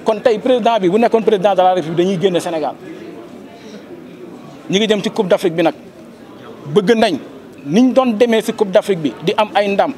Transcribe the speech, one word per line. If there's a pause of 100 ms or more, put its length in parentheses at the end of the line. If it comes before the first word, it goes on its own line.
Kon
tey
président
bi
bu
nekkoon
président
de
la
République
dañuy
génne
Sénégal. (2000)
Ñi
ngi
jëm
ci
Coupe
d'Afrique
bi
nag. (920)
Bëgg
nañ (480)
niñ
doon
demee
si
Coupe
d'Afrique
bi (100)
di
am
ay
ndam